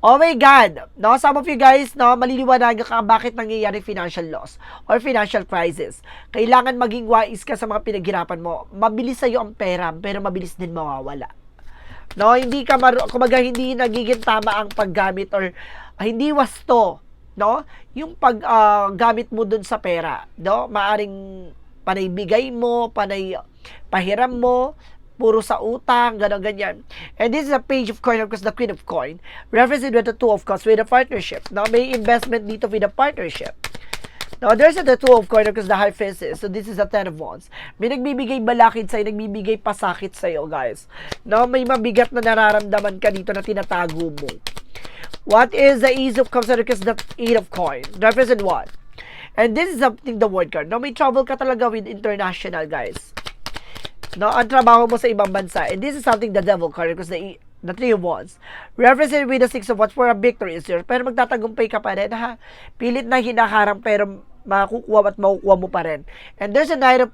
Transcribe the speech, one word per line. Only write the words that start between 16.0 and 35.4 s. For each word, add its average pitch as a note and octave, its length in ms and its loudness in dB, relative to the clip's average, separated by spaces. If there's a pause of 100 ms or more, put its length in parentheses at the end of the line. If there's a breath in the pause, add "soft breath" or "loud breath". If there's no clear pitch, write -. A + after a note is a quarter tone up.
hindi A#3 280 -2
wasto, A#3+ 680 0 (320)
no? A3+ 320 0 (320 soft breath)
Yung D#4+ 160 -12
pag, A#3+ 320 2
ah, G#3 480 4
gamit A#3 400 0
mo A3 80 -4
dun G#3 240 -2
sa - 160 -6
pera, E3 440 -4 (120)
no? A3 320 -2
Maaring G3 800 -4 (320)
panay F#3+ 320 -4
bigay G#3+ 400 0
mo, A#3+ 400 -2
panay G3 400 -4 (560 loud breath)
pahiram G#3 480 0
mo, B3 400 0 (360 soft breath)
puro A3 320 2
sa - 160 -2
utang, A#3+ 560 0
gano'n, G3+ 240 0
ganyan. G3 400 -6 (400 loud breath)
And A3+ 80 2
this C#4+ 160 -2
is C#4+ 80 0
a C4 80 0
page B3+ 320 -2
of - 80 -14
coin, A#3 160 2
of A3 160 -4
course, G3+ 80 -10
the G#3+ 100 -2
Queen G#3+ 220 -4
of - 160 -14
Coin. D#3 320 -6 (320 loud breath)
Reference B3 320 4
with A#3 240 2
the A3 80 -4
Two A3+ 160 2
of G3+ 80 -2
Cups G3 240 -4
with A3 160 4
a A3 80 -4
partnership. B3 640 -2
No? G3+ 160 -2
May B3 240 2
investment A3+ 560 0
dito A3 160 -6
with G#3 160 -2
a G3+ 80 0
partnership. C4 640 -4 (880 loud breath)
No? A3+ 160 6
There's D4+ 180 8
a, F#4 60 -4
the C4 160 4
Two B3 160 6
of A3 160 4
Coin, G#3+ 160 4